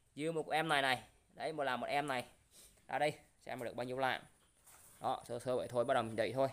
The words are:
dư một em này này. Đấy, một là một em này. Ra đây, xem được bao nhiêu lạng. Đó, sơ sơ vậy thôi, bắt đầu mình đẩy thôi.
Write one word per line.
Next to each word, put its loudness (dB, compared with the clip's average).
dư -2
một -4
em 2
này 4
này. 2
Đấy, -6
một -2
là 2
một -4
em 0
này. -2
Ra -2
đây, 2
xem -8
được -8
bao -4
nhiêu -6
lạng. 0
Đó, -2
sơ -4
sơ -2
vậy -2
thôi, 2
bắt 4
đầu 4
mình -4
đẩy 2
thôi. 4